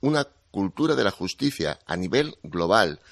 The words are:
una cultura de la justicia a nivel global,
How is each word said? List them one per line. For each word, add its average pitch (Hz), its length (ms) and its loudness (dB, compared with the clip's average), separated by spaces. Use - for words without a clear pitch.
una 143 240 0
cultura 139 440 -2
de 127 100 2
la 98 60 2
justicia 92 760 -4
a 82 100 -4
nivel 104 460 0
global, 85 580 2